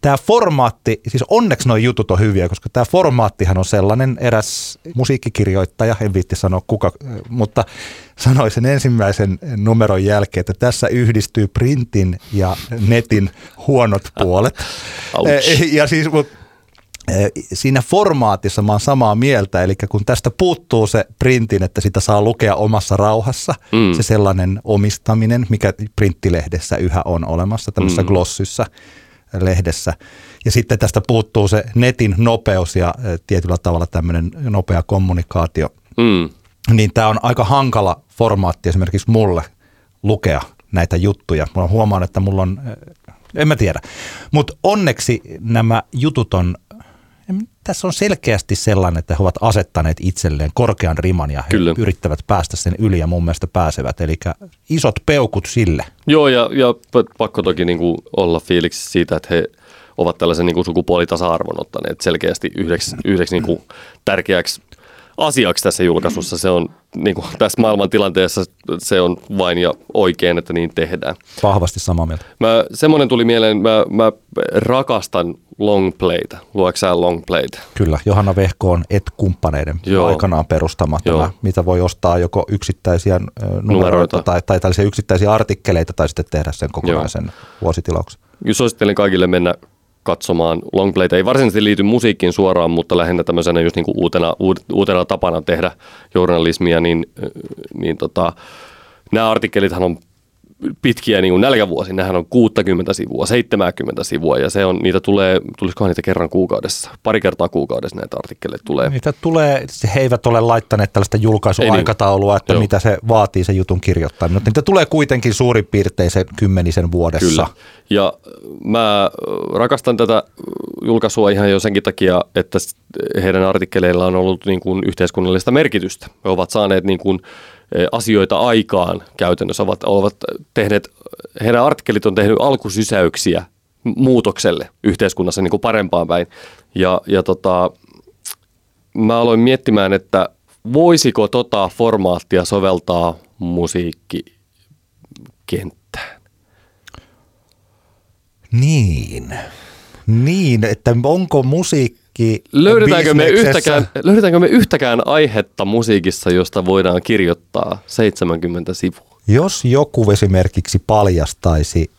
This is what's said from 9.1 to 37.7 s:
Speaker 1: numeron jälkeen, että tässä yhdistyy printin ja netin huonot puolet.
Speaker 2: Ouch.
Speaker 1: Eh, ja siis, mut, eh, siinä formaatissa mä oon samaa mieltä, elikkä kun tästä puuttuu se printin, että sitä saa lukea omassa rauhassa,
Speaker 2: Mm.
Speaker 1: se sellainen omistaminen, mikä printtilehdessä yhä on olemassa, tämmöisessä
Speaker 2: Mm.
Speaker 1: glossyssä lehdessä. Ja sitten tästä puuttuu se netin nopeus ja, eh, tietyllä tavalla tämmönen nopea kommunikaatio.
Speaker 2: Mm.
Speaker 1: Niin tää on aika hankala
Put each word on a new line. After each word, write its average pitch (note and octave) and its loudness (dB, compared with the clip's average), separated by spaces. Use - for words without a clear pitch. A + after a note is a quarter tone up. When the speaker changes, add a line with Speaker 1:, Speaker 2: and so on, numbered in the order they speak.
Speaker 1:
numeron G#2 2
jälkeen, G#2 0
että G#2 -4
tässä B2 0
yhdistyy A2 0
printin A2+ 0
ja F#2+ 0
netin A2 2
huonot A#2 2
puolet. F#2+ 0
Speaker 2:
Ouch. - 2
Speaker 1:
Eh, C#3+ 2
ja D3+ 4
siis, D#3 -2
mut, D3 2
eh, G2 0
siinä C3 0
formaatissa B2+ 0
mä G#2 2
oon G#2 2
samaa B2 2
mieltä, A2 0
elikkä F#2+ -2
kun G2+ -2
tästä B2 0
puuttuu C#3 2
se G#2+ 0
printin, A2+ 2
että F#2 -4
sitä G2 0
saa G#2 2
lukea A2 2
omassa G#2 0
rauhassa, A2 0
Speaker 2:
Mm. G#2+ 2
Speaker 1:
se D#2+ 0
sellainen G2 0
omistaminen, A2 0
mikä G#2 0
printtilehdessä F2 -2
yhä E2+ 0
on E2+ -4
olemassa, G2 -4
tämmöisessä F#2+ 0
Speaker 2:
Mm. F2+ -2
Speaker 1:
glossyssä F#2+ -2
lehdessä. F2 -2
Ja A#2+ 0
sitten A2+ 0
tästä G#2+ 0
puuttuu A2 0
se G#2 0
netin A#2 2
nopeus A2+ 0
ja, F2 0
eh, G2 -6
tietyllä F2 0
tavalla F2 0
tämmönen E2+ -2
nopea G2 -2
kommunikaatio. F2 -2
Speaker 2:
Mm. F#2+ 2
Speaker 1:
Niin A2 4
tää A2 2
on G#2+ 0
aika A#2+ 0
hankala A2+ 0